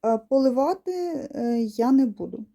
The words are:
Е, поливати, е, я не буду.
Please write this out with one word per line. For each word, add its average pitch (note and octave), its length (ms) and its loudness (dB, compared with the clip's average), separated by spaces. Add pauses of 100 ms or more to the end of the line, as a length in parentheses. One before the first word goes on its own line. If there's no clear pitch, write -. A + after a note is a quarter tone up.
Е, A3+ 120 2 (100)
поливати, C4+ 640 2 (420)
е, A#3+ 260 -2
я A3+ 320 0
не C4+ 140 6
буду. G3 480 -8